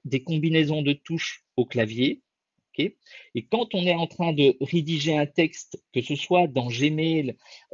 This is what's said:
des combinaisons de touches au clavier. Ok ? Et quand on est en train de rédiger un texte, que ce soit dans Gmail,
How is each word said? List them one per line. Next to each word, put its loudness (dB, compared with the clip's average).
des -2
combinaisons 0
de 2
touches -8
au 2
clavier. -2
Ok ? -2
Et -6
quand -2
on -2
est 2
en -2
train -2
de 6
rédiger 0
un 2
texte, -4
que -2
ce -4
soit 2
dans -2
Gmail, 0